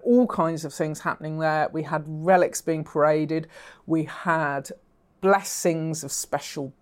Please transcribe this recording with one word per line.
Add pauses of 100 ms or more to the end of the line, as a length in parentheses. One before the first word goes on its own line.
all
kinds
of
things
happening
there.
We
had
relics
being
paraded. (360)
We
had (500)
blessings
of
special